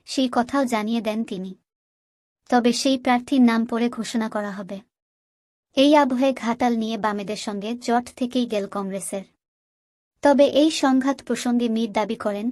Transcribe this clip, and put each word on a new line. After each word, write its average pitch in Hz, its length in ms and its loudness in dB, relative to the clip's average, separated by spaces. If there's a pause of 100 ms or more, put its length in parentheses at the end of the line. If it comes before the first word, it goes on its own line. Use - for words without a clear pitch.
সেই 262 260 0
কথাও 254 340 0
জানিয়ে 226 360 -2
দেন 214 220 -4
তিনি। 190 280 -8 (960)
তবে 240 240 4
সেই 269 240 0
প্রার্থীর 254 440 0
নাম 226 240 4
পরে 233 240 -2
ঘোষণা 226 400 -4
করা 208 220 -6
হবে। 196 260 -10 (1000)
এই 277 180 6
আবহে 269 380 4
ঘাটাল 240 440 -2
নিয়ে 220 200 -4
বামেদের 208 400 -4
সঙ্গে 202 380 -8
জট 240 300 -2 (100)
থেকেই 247 300 -2
গেল 214 260 -4
কংগ্রেসের। 196 540 -8 (1000)
তবে 285 220 6
এই 294 260 4
সংঘাত 269 500 2
প্রসঙ্গে 240 480 -2
মীর 226 220 -2
দাবি 214 240 -2
করেন, 208 360 -4